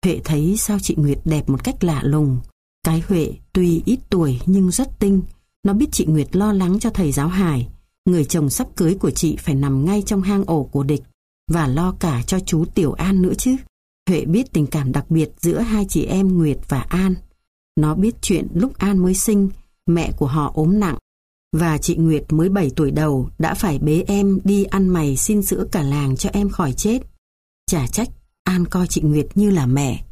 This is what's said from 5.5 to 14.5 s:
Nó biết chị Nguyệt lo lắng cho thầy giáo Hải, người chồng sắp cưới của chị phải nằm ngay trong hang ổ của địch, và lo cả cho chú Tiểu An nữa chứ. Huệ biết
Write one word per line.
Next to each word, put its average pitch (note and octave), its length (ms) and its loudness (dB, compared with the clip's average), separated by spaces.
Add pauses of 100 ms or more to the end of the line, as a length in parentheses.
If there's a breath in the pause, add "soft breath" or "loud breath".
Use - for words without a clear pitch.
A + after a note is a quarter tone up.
Nó G3+ 100 2
biết B3 180 2
chị - 140 0
Nguyệt D#3 300 0
lo G#3 180 2
lắng F#3+ 260 0
cho A3+ 100 -2
thầy F3 220 0
giáo C#3+ 160 0
Hải, E3+ 420 0 (360)
người F3 200 2
chồng D3+ 240 0
sắp F3+ 260 -4
cưới F3 200 2
của F3 160 -2
chị D3+ 240 -2
phải D3 200 -4
nằm C3+ 300 0
ngay G3+ 200 0
trong G3+ 160 -2
hang G3 240 0
ổ D#3+ 180 -2
của C#3 200 -2
địch, C#3 200 -2 (480)
và D#3+ 160 0
lo E3 320 0
cả C#3 280 -2
cho F#3 120 0
chú E3+ 260 -2
Tiểu E3 260 0
An F#3+ 300 0
nữa F3+ 160 2
chứ. B3+ 180 0 (540)
Huệ D#3+ 160 0
biết A3 280 0